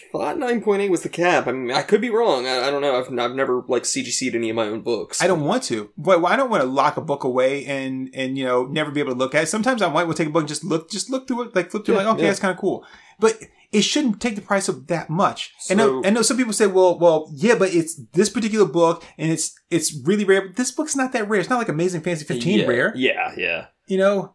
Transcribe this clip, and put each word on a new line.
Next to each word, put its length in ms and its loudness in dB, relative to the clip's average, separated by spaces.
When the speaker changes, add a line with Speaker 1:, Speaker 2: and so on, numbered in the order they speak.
Speaker 1:
thought 280 -4
nine 220 0
point 220 0
eight 80 0
was 120 0
the 60 -6
cap. 380 2
I 60 0
mean, 180 -4
I 120 0
could 180 2
be 100 -4
wrong. 380 2
I, 180 0
I 60 0
don't 100 -2
know. 160 2
I've, 180 -4
I've 200 -2
never, 320 0
like, 160 0
C 180 -2
G 80 -8
C'd 240 -2
any 160 0
of 60 -4
my 100 0
own 140 -6
books. 420 -4
Speaker 2:
I 60 4
don't 160 2
want 200 0
to. 320 -6
But, 240 4
well, 120 2
I 40 4
don't 140 0
wanna 140 2
lock 320 2
a 40 -4
book 220 -6
away 440 0
and, 460 -6
and, 240 -4
you 80 -4
know, 220 2
never 240 -4
be 80 -4
able 140 -2
to 60 -4
look 180 0
at 80 2
it. 20 -2
Sometimes 360 0
I 60 2
might 140 0
wanna 140 -2
take 100 0
a 40 -4
book 100 2
and 80 -4
just 160 -8
look, 260 -4
just 200 -8
look 180 -4
through 140 -4
it, 120 -10
like, 160 -2
flip 140 -6
through 100 2
it, 40 4
Speaker 1:
Yeah, 80 0
Speaker 2:
like, 80 2
"Okay, 80 0
Speaker 1:
yeah. 80 4
Speaker 2:
that's 100 -4
kinda 160 -2
cool." 280 -4
But 180 2
it 120 4
shouldn't 380 0
take 140 -4
the 80 -10
price 260 0
up 200 -6
that 200 -4
much. 440 -2
And 100 4
I, 40 4
Speaker 1:
So 200 0
Speaker 2:
I 60 2
know 120 2
some 140 2
people 160 0
say, 140 2
"Well, 320 4
well, 360 4
yeah, 200 2
but 180 2
it's 220 0
this 160 2
particular 360 2
book, 380 0
and 140 -2
it's, 240 -4
it's 340 -2
really 200 2
rare." 240 4
But 80 -12
this 160 -2
book's 240 -4
not 160 -2
that 160 -4
rare. 120 2
It's 100 -6
not 80 0
like 100 -2
Amazing 320 -2
Fantasy 240 -4
fifteen 360 0
Speaker 1:
Yeah, 60 0
Speaker 2:
rare. 300 2
Speaker 1:
yeah, 400 -2
yeah. 300 -4
Speaker 2:
You 120 -2
know? 360 0